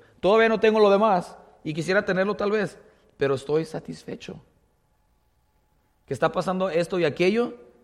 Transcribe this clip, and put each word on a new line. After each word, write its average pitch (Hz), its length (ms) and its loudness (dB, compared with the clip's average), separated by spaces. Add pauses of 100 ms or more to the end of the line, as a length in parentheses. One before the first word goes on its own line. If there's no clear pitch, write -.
(200)
Todavía 220 300 4
no 220 100 0
tengo 220 200 2
lo 208 120 6
demás 202 440 2 (280)
y 156 100 -6
quisiera 180 320 0
tenerlo 190 300 -2
tal 202 160 -4
vez, 208 260 -4 (400)
pero 139 160 0
estoy 147 320 -2
satisfecho. - 720 -14 (1700)
Que - 80 -8
está 160 180 0
pasando 185 380 -2
esto 170 300 -2
y 170 60 0
aquello, 208 500 0 (280)